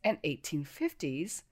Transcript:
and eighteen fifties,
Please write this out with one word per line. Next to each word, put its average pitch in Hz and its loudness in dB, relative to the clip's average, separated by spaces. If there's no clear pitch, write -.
and 220 4
eighteen 147 0
fifties, 165 -2